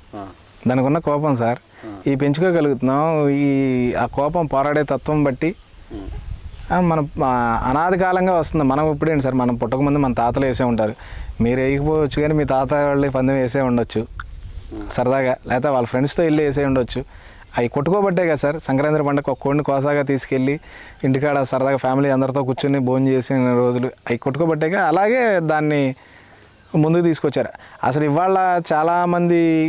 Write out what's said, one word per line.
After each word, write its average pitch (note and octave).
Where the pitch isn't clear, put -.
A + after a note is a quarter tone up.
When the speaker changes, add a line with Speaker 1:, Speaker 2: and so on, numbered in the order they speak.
Speaker 1:
ఆ. G2+
Speaker 2:
దానికి B2+
ఉన్న D3
కోపం D3
సార్. A#2
Speaker 1:
ఆ. G#2
Speaker 2:
ఈ C#3
పెంచుకోగలుగుతున్నాం, D3
ఈ, C3+
ఆ A2+
కోపం D3+
పోరాడే D3
తత్వం D3
బట్టి, C#3+
Speaker 1:
ఉమ్. -
Speaker 2:
ఆ, F3
మన, D#3+
ఆ, A#2+
అనాది E3+
కాలంగా F#3
వస్తుంది. D#3
మనం D3+
ఇప్పుడేంటి D3
సార్, B2+
మనం B2
పుట్టకముందు C3
మన C3
తాతలు A#2+
వేసే B2+
ఉంటారు. A2+
మీరు A#2+
వేయకపోవచ్చు C#3+
కానీ D3+
మీ D3+
తాత C3+
వాళ్ళు C#3+
పందెం C3
వేసే C3
ఉండొచ్చు A#2+
Speaker 1:
ఉమ్. G#2+
Speaker 2:
సరదాగా, B2+
లేకపోతే D3
వాళ్ళ B2
ఫ్రెండ్స్తో C#3
వెళ్ళి D3+
వేసే C#3+
ఉండొచ్చు. C3
అవి A#2+
కొట్టుకోబట్టే F3+
కదా D#3+
సార్, D3
సంక్రాంతి D3+
పండుగ C#3+
ఒక B2+
కోడిని C#3+
కోసాగా C#3+
తీసుకెళ్ళి C3+
ఇంటికాడ C#3
సరదాగా C3
ఫ్యామిలీ C3
అందరితో C3+
కూర్చొని C#3
భోజనం C3
చేసిన B2+
రోజులు B2
అవి -
కొట్టుకోబట్టేగా D#3+
అలాగే G#3
దాన్ని D3+
ముందుకు D#3+
తీసుకొచ్చారు. D3
అసలు C#3+
ఇవాళ F3+
చాలామంది F3